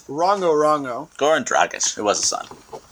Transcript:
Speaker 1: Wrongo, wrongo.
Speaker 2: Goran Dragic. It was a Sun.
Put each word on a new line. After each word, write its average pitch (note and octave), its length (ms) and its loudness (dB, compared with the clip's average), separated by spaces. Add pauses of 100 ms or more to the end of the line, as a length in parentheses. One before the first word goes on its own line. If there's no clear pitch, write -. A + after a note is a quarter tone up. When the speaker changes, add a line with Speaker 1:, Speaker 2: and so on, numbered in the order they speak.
Speaker 1:
Wrongo, F3 460 0
wrongo. D3 640 0
Speaker 2:
Goran D3 280 2
Dragic. - 540 0
It G#2+ 40 -6
was G2+ 180 2
a - 60 -2
Sun. - 200 -4 (460)